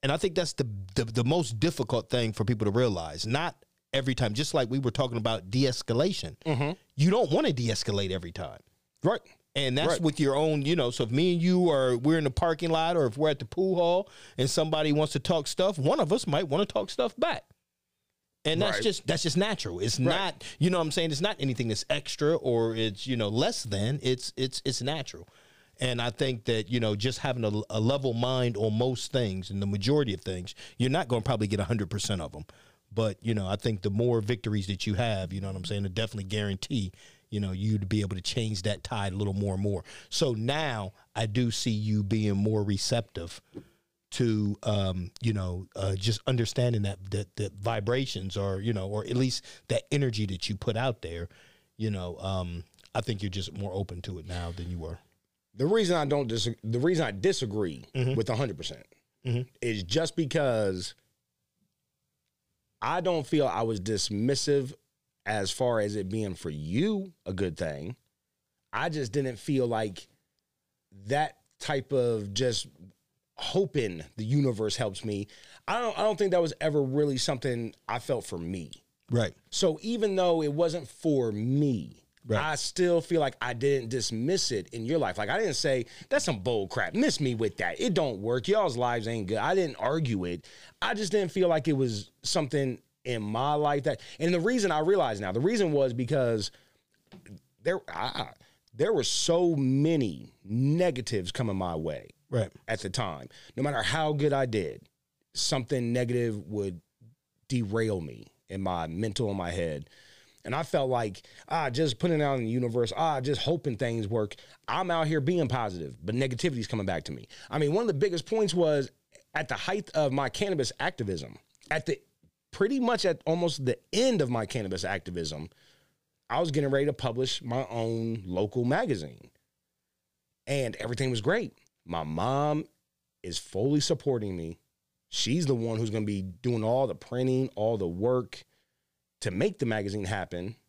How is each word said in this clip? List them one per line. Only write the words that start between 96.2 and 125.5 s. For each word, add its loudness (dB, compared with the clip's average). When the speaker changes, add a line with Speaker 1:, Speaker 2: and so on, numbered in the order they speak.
Speaker 2:
there, 0
I, -6
there 2
were 2
so 2
many 2
negatives 0
coming -2
my -2
way -6
Speaker 1:
Right. 0
Speaker 2:
at -4
the -6
time. -6
No -2
matter 0
how 0
good 2
I 2
did, -4
something -2
negative 0
would -4
derail 0
me -12
in -6
my -2
mental, -2
in -2
my -4
head. -4
And -4
I -2
felt 0
like, -2
ah, 0
just 0
putting 2
it 2
out 2
in 0
the 0
universe, 2
ah, 2
just 0
hoping 0
things -2
work. 0
I'm 0
out 2
here 2
being 2
positive, -2
but -2
negativity's -2
coming -4
back -2
to -10
me. -12
I -2
mean, 2
one 2
of 0
the 2
biggest 0
points 2
was 4
at -2
the -2
height -4
of 4
my 0
cannabis 0
activism, -4
at -2
the, -2
pretty 2
much 2
at 0
almost 0
the 2
end 4
of 2
my 0
cannabis -4
activism, -4